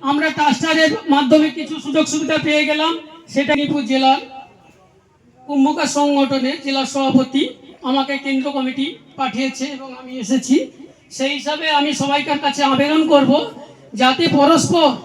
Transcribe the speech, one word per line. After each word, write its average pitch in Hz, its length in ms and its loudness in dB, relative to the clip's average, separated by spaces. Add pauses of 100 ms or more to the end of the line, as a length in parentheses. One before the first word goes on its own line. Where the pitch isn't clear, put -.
(100)
আমরা 302 260 0
ট্রাস্টারের 311 560 2 (220)
মাধ্যমে 285 340 4 (100)
কিছু 311 160 -8 (100)
সুযোগ 302 280 0
সুবিধা 311 240 -2 (100)
পেয়ে 302 240 2
গেলাম, 311 220 0 (400)
সেটা 277 200 0
মেদিনীপুর 294 380 0
জেলার 262 300 2 (1300)
কুম্ভকার 285 500 2
সংগঠনের 277 680 2
জেলা 269 180 -2 (120)
সভাপতি 269 480 2 (460)
আমাকে 269 260 0 (100)
কেন্দ্র 269 220 -2 (100)
কমিটি 262 300 -4 (320)
পাঠিয়েছে 262 460 -4 (120)
এবং 269 120 -14 (120)
আমি 254 120 -16 (120)
এসেছি। 254 320 2 (600)
সেই 269 220 -4
হিসাবে 302 280 -6 (120)
আমি 294 120 0 (120)
সবাইকার 285 420 -2
কাছে 277 160 -2 (120)
আবেদন 294 300 2 (100)
করব, 269 200 6 (680)
যাতে 262 240 2 (140)
পরস্পর 311 500 4 (160)